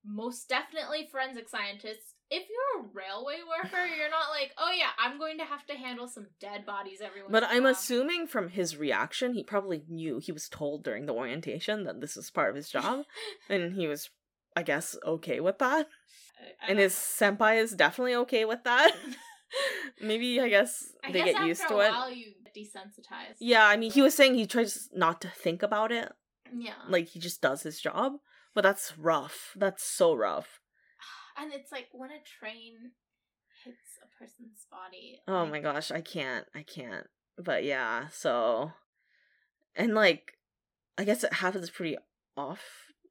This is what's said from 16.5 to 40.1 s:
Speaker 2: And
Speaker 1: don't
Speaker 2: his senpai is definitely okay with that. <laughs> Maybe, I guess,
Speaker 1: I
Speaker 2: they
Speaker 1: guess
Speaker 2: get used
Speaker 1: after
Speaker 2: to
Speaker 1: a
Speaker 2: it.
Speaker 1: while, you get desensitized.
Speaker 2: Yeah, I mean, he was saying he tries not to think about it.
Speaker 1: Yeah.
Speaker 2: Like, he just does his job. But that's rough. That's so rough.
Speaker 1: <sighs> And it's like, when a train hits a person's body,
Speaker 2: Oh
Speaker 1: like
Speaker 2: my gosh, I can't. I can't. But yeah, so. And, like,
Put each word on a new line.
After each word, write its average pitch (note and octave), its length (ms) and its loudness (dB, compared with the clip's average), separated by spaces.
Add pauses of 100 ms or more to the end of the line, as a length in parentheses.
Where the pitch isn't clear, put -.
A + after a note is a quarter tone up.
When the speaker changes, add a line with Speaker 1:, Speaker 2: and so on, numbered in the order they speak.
Speaker 2:
And G#3 80 4
Speaker 1:
don't G3 60 8
Speaker 2:
his F#3+ 100 4
senpai G#3+ 680 4
is A3+ 120 0
definitely B3 420 2
okay A#3 300 2
with A#3+ 180 -4
that. C4 360 8
<laughs> B4 1000 -8
Maybe, A#3+ 400 0
I A#3+ 80 2
guess, G#3 340 4 (200)
Speaker 1:
I C4+ 80 -8
Speaker 2:
they F#3+ 120 2
Speaker 1:
guess F#4 140 6
Speaker 2:
get - 100 2
used - 140 0
Speaker 1:
after G#3+ 140 0
Speaker 2:
to G3+ 60 6
Speaker 1:
a G3+ 60 8
Speaker 2:
it. A3 40 4
Speaker 1:
while, B3 200 -2
you A3+ 220 -14 (100)
get - 120 -20
desensitized. - 840 -16
Speaker 2:
Yeah, A3+ 260 8
I G#3 120 8
mean, A3+ 140 -2
he C4+ 100 8
was D4 140 8
saying C4+ 200 8
he A3+ 120 2
tries - 460 0
not E3+ 280 2
to F3+ 80 -8
think F3 340 -2
about G#3+ 280 0
it. A#3 200 -4 (420)
Speaker 1:
Yeah. A#3 200 -10 (160)
Speaker 2:
Like, F3 180 2
he F3 120 -16
just F3 220 -6
does C#3 220 0
his D3+ 160 -8
job. A#3+ 340 0 (400)
But G#3 100 2
that's F#3+ 340 2
rough. D#3 580 0
That's F#3+ 280 0
so E3 320 4
rough. G2 440 -2 (400)
Speaker 1:
<sighs> - 380 -18
And D4+ 160 -10
it's - 180 -14
like, C4 200 -12
when C4 200 -14
a D4+ 80 -18 (200)
train A3+ 520 -16 (760)
hits B3 120 -20 (240)
a - 60 -20 (100)
person's A3+ 540 -20
body, F#3 560 -20
Speaker 2:
Oh F#3 160 2
Speaker 1:
like D3+ 80 -2
Speaker 2:
my D3+ 80 -6
gosh, D3+ 320 -4
I E3 100 -4
can't. C3 440 -6 (100)
I D3+ 80 -12
can't. A#2+ 440 -12 (300)
But C3+ 280 -2
yeah, C3 440 -2
so. A#2+ 600 0 (1040)
And, G#3+ 180 2
like, G3 400 4 (640)